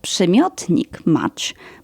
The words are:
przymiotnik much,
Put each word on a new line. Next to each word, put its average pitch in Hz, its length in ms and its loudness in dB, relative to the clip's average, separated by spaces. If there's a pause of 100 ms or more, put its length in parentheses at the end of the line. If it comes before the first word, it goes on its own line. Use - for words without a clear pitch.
przymiotnik - 1040 0
much, - 480 -2 (300)